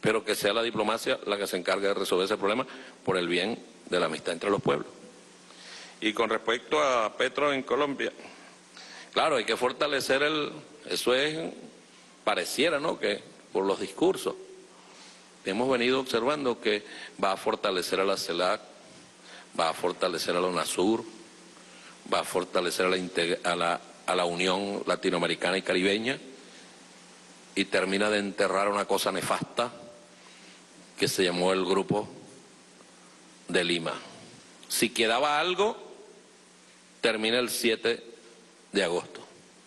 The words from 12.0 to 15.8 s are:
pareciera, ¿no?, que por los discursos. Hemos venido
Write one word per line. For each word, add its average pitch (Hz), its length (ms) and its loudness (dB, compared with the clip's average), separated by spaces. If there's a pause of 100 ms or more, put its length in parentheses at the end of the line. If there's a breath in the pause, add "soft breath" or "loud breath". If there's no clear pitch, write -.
pareciera, 123 560 2
¿no?, 170 200 -2
que 104 220 0 (300)
por 98 140 2
los 98 140 2
discursos. 180 560 0 (1120 loud breath)
Hemos 113 240 0
venido 127 300 2